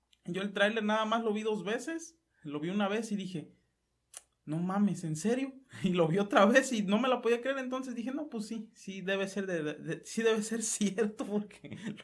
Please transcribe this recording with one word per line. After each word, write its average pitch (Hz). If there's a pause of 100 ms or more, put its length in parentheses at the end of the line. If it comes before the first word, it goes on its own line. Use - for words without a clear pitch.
(240)
yo 185
el 202
tráiler 208
nada 214
más 226
lo 220
vi 208
dos 214
veces, 254 (280)
lo 147
vi 165
una 202
vez 220
y 202
dije, 180 (920)
"No 151
mames, 185
¿en 156
serio?". 254 (180)
<laughs> -
Y 190
lo 175
vi 170
otra 202
vez 262
y 220
no 196
me 262
la 247
podía 233
creer, 269
entonces 262
dije, 247
"No, 302
pues 220
sí, 220
sí 190
debe 196
ser 196
de, 175
de, 151
de, 151
sí -
debe 220
ser 226
<laughs> -
cierto", 208
porque - (280)